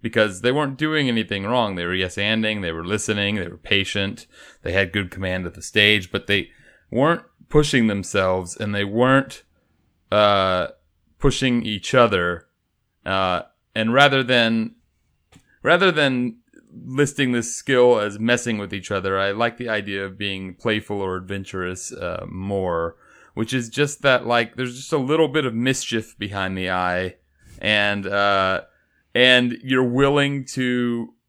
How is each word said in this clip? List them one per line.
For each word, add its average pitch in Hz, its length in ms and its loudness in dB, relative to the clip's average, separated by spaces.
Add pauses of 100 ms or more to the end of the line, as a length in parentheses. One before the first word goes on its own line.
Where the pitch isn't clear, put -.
because 107 400 0
they 120 100 2
weren't 139 240 -2
doing 151 320 0
anything 104 360 -2
wrong. 110 320 0
They 87 100 -4
were 90 80 -2
yes-anding, 107 640 -2
they 85 120 -4
were 82 120 -8
listening, 104 520 -2
they 87 120 -4
were 90 80 -14
patient, 98 720 -4 (360)
they 85 100 -6
had 92 200 2
good 98 180 -2
command 92 360 -4
of 85 80 -10
the - 80 -18
stage, 104 500 2
but 101 140 -4
they 101 240 -2 (400)
weren't 151 320 0 (260)
pushing 143 380 4
themselves, 95 720 0
and 104 180 -4
they 101 100 -2
weren't, 127 580 2 (680)
uh, 98 540 4 (520)
pushing 127 440 2
each 107 320 -6
other. 92 520 2 (600)
Uh, 92 360 0 (320)
and 110 200 -2
rather 135 280 6
than, 113 520 0 (880)
rather 180 280 4
than 131 460 0 (500)
listing 139 460 0
this 120 220 -2
skill 123 460 4
as 104 180 -4
messing 117 400 0
with 101 160 -8
each 98 160 -8
other, 95 280 -2
I 98 120 0
like 113 260 -2
the 120 120 -10
idea 101 360 -4
of 95 140 -12
being 95 360 -8
playful 107 460 -4
or 95 160 -4
adventurous, 92 760 -8
uh, 90 360 -8
more, 90 680 -4 (380)
which 113 200 -4
is 120 140 -2
just 143 340 -4
that, 131 240 2
like, 117 300 0
there's 123 200 -6
just 135 160 -10
a 160 60 0
little 147 300 2
bit 143 180 0
of 117 80 -4
mischief 117 640 -2
behind 95 400 -6
the 92 120 -4
eye, 90 460 -2 (440)
and, 101 460 0
uh, 98 560 2 (520)
and 123 480 4
you're 131 260 2
willing 139 560 2
to 120 680 -2 (140)